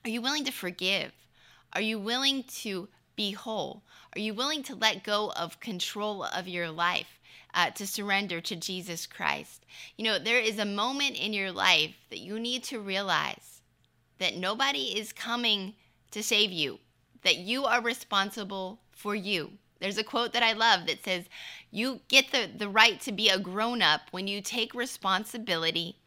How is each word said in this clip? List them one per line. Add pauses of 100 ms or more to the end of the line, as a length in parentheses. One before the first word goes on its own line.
Are
you
willing
to
forgive? (600)
Are
you
willing (180)
to (280)
be
whole? (320)
Are
you
willing
to
let
go
of
control
of
your
life, (340)
uh,
to
surrender
to
Jesus
Christ? (320)
You
know,
there
is
a
moment
in
your
life (140)
that
you
need
to
realize (580)
that
nobody
is
coming (380)
to
save
you, (440)
that
you
are
responsible (120)
for
you. (320)
There's
a
quote
that
I
love
that
says, (440)
"You
get
the,
the
right
to
be
a
grown-up (100)
when
you
take
responsibility